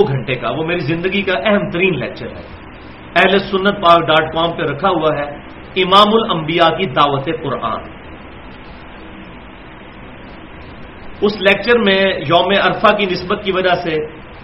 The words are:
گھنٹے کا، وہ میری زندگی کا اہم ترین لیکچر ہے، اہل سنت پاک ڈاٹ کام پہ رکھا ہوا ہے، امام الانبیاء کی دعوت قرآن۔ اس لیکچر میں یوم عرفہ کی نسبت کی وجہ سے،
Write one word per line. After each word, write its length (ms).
گھنٹے 260
کا، 160
وہ 140
میری 160
زندگی 420
کا 100
اہم 380
ترین 280
لیکچر 280
ہے، 160
اہل 220
سنت 440
پاک 240
ڈاٹ 280
کام 180
پہ 100
رکھا 260
ہوا 300
ہے، 60
امام 320
الانبیاء 640
کی 100
دعوت 380
قرآن۔ 560
اس 200
لیکچر 380
میں 260
یوم 260
عرفہ 300
کی 120
نسبت 380
کی 80
وجہ 220
سے، 220